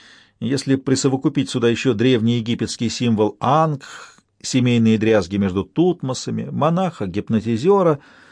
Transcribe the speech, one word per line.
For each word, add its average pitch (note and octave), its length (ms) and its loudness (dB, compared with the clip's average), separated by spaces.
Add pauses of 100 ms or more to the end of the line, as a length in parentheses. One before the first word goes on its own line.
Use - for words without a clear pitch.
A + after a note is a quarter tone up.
(400)
Если C3+ 360 0
присовокупить C3+ 720 0
сюда A#2 180 0
еще A#2 260 0
древний A#2 440 2
египетский A2+ 500 -4
символ G#2+ 500 0
Ангх, D3+ 800 -2 (220)
семейные A#2+ 580 2
дрязги G2+ 380 2
между G2 260 0
Тутмосами, C3 880 -4
монаха-гипнотизера, C#3 1500 0 (320)